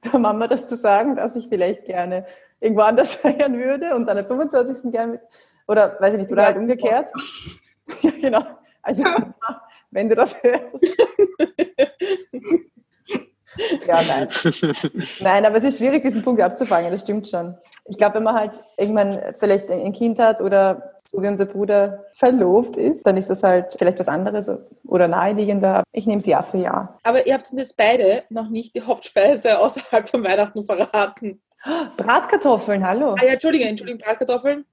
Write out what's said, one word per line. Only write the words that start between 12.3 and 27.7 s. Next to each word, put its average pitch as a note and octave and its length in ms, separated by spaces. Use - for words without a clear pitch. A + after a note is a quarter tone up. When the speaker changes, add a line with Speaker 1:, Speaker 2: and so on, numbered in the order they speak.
Speaker 1:
Ja, E3 160
nein. C#3+ 240
Speaker 3:
<laughs> E3 240
Speaker 1:
Nein, G3 240
aber G#3+ 120
es A3 60
ist C4+ 140
schwierig, C4+ 260
diesen A3 200
Punkt A#3 180
abzufangen, F3+ 500
das F#3+ 100
stimmt G#3 260
schon. F3 280
Ich G3 120
glaub, G#3 180
wenn A3 80
man A3 120
halt G#3 260
irgendwann G3+ 400
vielleicht G3 320
ein F#3 220
Kind A#3 260
hat A3 220
oder G3 540
so G3 160
wie G3 60
unser G3 180
Bruder G3+ 580
verlobt A#3+ 600
ist, - 300
dann F#3+ 100
ist F#3+ 140
das F#3+ 140
halt F3+ 340
vielleicht F3+ 220
was F3+ 100
anderes G3 400
oder F3+ 220
naheliegender. G3 760
Ich G3+ 140
nehme G#3 120
es G3+ 60
Jahr D3+ 180
für - 140
Jahr. - 460
Speaker 4:
Aber A#3+ 240
ihr C4 80
habt - 140
uns B3+ 100
jetzt - 180